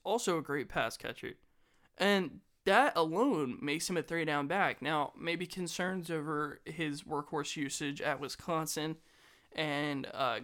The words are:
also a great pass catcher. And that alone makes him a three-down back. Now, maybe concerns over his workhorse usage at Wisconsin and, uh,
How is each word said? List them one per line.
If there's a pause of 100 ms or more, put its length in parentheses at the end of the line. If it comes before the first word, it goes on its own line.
also
a
great
pass
catcher. (640)
And (240)
that
alone
makes
him
a
three-down
back.
Now,
maybe
concerns
over
his
workhorse
usage
at
Wisconsin (560)
and,
uh,